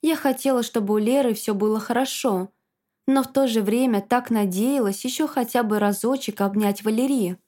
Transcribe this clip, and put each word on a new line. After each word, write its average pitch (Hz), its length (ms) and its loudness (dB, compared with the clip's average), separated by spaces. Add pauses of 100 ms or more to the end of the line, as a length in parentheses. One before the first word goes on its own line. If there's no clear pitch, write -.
Я 311 140 0
хотела, 262 460 0
чтобы 214 320 -2
у 214 40 2
Леры 240 360 2
все 208 200 -4
было 214 240 0
хорошо, 220 720 -2 (580)
но 269 160 4
в 262 60 -4
то 269 180 2
же 226 160 0
время 226 380 2
так 240 300 -2
надеялась 214 760 0
еще 294 240 -2
хотя 247 340 -2
бы 214 160 0
разочек 208 640 -2
обнять 202 420 0
Валерию. 220 640 0